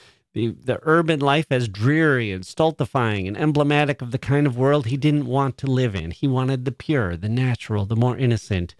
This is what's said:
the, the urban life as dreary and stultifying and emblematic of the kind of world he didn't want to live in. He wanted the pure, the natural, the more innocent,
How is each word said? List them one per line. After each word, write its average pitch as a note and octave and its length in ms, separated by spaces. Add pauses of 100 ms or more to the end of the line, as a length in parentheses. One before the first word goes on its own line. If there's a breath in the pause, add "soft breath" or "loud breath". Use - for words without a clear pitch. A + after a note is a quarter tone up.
(340 soft breath)
the, A2+ 140
the A#2+ 340
urban D#3+ 380
life C#3+ 280
as B2+ 180
dreary B2 680
and F#2 120
stultifying A#2+ 840
and G#2 120
emblematic D3 640
of A#2+ 80
the B2 80
kind C#3+ 280
of A#2+ 120
world C#3 280
he C3+ 120
didn't D3 260
want C3 320
to C3+ 120
live B2+ 260
in. E2 160
He C#3 180
wanted C3 380
the C3 60
pure, A2+ 440
the G2 140
natural, A2+ 560
the A2 100
more A#2+ 220
innocent, G#2 600